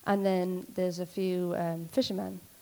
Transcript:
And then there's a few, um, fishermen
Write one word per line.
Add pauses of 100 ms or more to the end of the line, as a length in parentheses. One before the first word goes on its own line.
And
then
there's
a
few,
um,
fishermen (220)